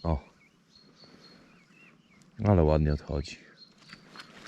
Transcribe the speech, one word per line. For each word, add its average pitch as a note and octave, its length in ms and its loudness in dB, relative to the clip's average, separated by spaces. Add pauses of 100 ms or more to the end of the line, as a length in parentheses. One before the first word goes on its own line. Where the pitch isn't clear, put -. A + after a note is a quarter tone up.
O. E2 160 0 (2250)
Ale G2 180 4
ładnie D2+ 300 2
odchodzi. C#2+ 440 -8 (1120)